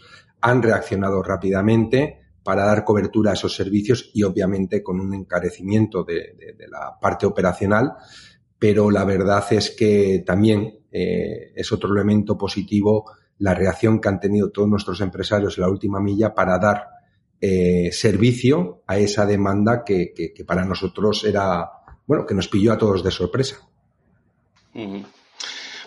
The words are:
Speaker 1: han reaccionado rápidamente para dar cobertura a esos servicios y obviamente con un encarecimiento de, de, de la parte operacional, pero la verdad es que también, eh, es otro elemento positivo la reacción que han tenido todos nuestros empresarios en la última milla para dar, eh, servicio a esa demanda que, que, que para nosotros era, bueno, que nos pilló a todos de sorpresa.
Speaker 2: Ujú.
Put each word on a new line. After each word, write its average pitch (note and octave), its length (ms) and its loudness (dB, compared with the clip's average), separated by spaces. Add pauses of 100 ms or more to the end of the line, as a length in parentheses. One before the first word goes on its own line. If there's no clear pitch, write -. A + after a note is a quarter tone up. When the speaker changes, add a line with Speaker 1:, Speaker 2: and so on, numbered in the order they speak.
(400)
Speaker 1:
han A#2+ 240 2
reaccionado G2 580 0
rápidamente G#2+ 1000 0 (240)
para G2 220 0
dar G#2+ 180 2
cobertura G#2 460 2
a F#2 60 0
esos - 200 -4
servicios G#2 600 -2
y G#2 80 2
obviamente G2 580 -2
con F#2 180 -6
un G2 140 -6
encarecimiento F#2+ 880 -2
de, E2+ 360 -8
de, D#2 180 -20
de D#2 100 -20
la D2 320 -14
parte G2 280 -2
operacional, G2 680 0 (640)
pero G#2 320 4
la G2 160 2
verdad G2 460 2
es G#2 180 2
que G2+ 560 2
también, G#2 540 2 (120)
eh, F2+ 640 -4
es - 160 -6
otro F#2+ 220 -2
elemento G#2 460 0
positivo G#2 720 -2 (260)
la F#2+ 160 0
reacción G2 480 2
que G#2+ 80 0
han F#2+ 100 -2
tenido G2+ 300 0
todos G#2 180 0
nuestros G2+ 340 -2
empresarios F#2+ 580 -2
en - 20 -2
la F2+ 80 2
última G2 300 -2
milla G2+ 340 0
para F#2 240 2
dar, G2+ 300 0 (520)
eh, F2+ 520 2
servicio B2 960 0
a F#2+ 100 -2
esa G#2 300 2
demanda G2+ 560 2
que, F2+ 280 0
que, E2 220 -8
que D#2 100 -18
para F2+ 220 -2
nosotros G2 580 -2
era, F#2+ 460 0 (380)
bueno, D#3 180 0
que - 80 -4
nos F#2 140 -2
pilló A2 260 2
a G2+ 60 0
todos G2 240 2
de F2+ 80 0
sorpresa. - 460 -4 (1160)
Speaker 2:
Ujú. G2+ 300 -10 (840)